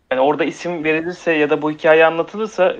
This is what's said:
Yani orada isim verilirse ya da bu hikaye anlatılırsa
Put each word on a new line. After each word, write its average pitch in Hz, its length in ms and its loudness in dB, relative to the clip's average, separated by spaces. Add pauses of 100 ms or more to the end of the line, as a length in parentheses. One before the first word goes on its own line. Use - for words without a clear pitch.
(120)
Yani 131 80 0
orada 147 240 0
isim 165 400 -6
verilirse 165 480 -2
ya 147 180 0
da 147 120 0
bu 151 80 -2
hikaye 160 360 4
anlatılırsa 180 720 -2